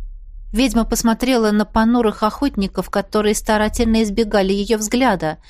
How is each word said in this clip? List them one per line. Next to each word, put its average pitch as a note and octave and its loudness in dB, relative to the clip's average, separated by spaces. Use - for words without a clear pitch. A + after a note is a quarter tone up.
Ведьма A3+ 2
посмотрела A3+ 0
на G#3 2
понурых A3+ 2
охотников, G#3 -2
которые G#3 0
старательно A3 0
избегали G#3 0
ее G3+ 0
взгляда. G#3+ 0